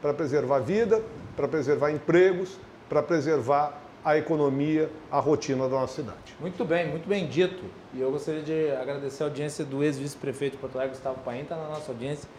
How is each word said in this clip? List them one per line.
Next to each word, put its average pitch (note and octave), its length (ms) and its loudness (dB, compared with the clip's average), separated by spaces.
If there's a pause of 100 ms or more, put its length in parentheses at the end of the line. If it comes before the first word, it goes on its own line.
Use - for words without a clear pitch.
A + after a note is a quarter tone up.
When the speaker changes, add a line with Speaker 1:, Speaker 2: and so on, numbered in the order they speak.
Speaker 1:
para D3 100 2
preservar C#3+ 440 2
a C3+ 40 4
vida, G#3+ 440 2 (320)
para C#3+ 120 0
preservar C#3+ 440 2
empregos, F3+ 680 4 (320)
para D3 140 4
preservar D3 800 2 (200)
a D#3 140 4
economia, D3+ 720 2 (220)
a C#3+ 80 2
rotina C3+ 460 2
da C3 160 0
nossa B2 140 -2
cidade. - 440 -10
Speaker 2:
Muito F3+ 260 -6
bem, E3 240 2
muito D#3+ 180 -6
bem F#3+ 200 0
dito. E3+ 360 2 (300)
E B2+ 80 -6
eu C3 80 2
gostaria D3+ 320 -2
de D#3 300 0
agradecer C3+ 500 -4
a D#3 60 2
audiência D3 380 -4
do C3+ 180 -2
ex-vice-prefeito C#3 680 -2
de C#3 60 -12
Porto C3 160 -8
Alegre, C3 200 -2
Gustavo C3 240 -6
Paim, B2+ 240 -8
tá E3 120 -8
na D#3+ 120 -8
nossa D3+ 240 -8
audiência, C3+ 360 -6 (120)